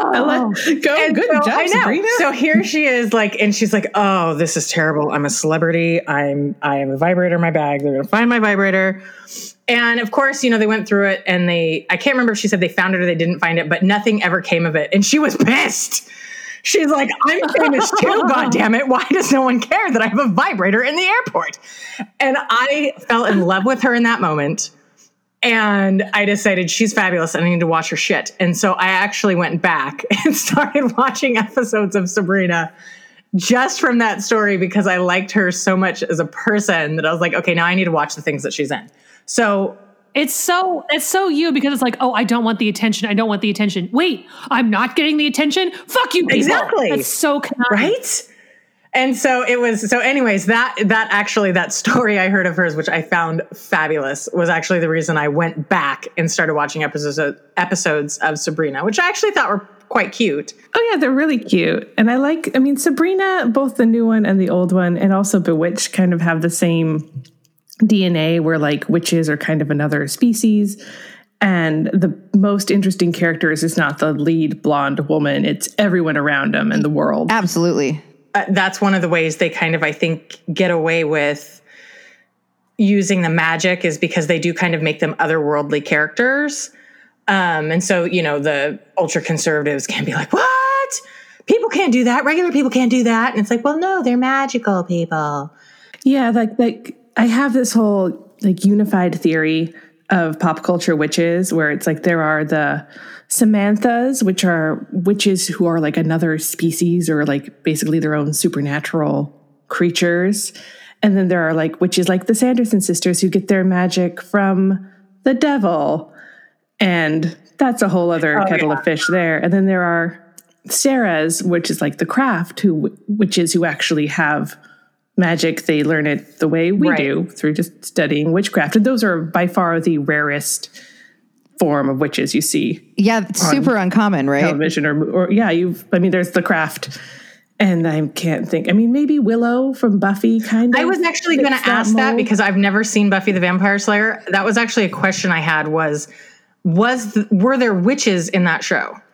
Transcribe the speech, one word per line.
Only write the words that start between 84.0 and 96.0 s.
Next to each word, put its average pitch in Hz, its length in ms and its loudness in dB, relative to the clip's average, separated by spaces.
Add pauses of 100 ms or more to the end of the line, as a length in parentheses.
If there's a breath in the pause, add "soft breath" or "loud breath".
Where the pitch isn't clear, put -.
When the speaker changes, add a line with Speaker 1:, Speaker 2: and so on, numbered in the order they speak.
Speaker 2:
they 165 120 0
do 170 140 -2
kind 170 220 -2
of 151 60 -4
make 151 180 -2
them 156 160 -2
otherworldly 147 680 0
characters. 254 840 -2 (580 soft breath)
Um, 170 440 0
and 175 120 0
so, 180 220 0
you 180 160 0
know, 147 180 -2
the 143 400 -2 (180)
ultra 170 240 -2
conservatives 147 640 -2
can - 180 -6
be 151 80 -4
like, - 200 -6
"What? 523 560 0 (560 loud breath)
People 453 240 0
can't 339 220 0
do 247 140 2
that. 247 200 0
Regular 339 260 0
people 262 200 0
can't 247 200 2
do 254 120 2
that." 233 280 0
And 220 100 -2
it's 208 100 -2
like, 233 120 0
"Well, 302 140 0
no, 370 260 0
they're 240 140 0
magical 254 680 -2
people." 156 680 -4 (540 loud breath)